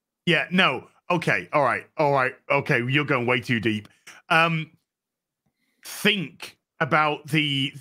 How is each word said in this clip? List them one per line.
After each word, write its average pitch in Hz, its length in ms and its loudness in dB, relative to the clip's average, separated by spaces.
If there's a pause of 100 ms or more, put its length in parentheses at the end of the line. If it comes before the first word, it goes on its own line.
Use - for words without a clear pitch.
(280)
Yeah, 151 240 2
no. 165 360 0 (220)
Okay, 120 420 0
all 143 120 2
right, 110 220 0 (120)
all 147 140 2
right. 131 220 2 (180)
Okay, 139 360 2
you're 143 180 0
going 131 200 0
way 127 140 2
too 120 200 -2
deep. 107 280 -2 (420)
Um, 160 420 0 (1120)
think - 720 -4 (240)
about 151 480 0
the, 139 540 -2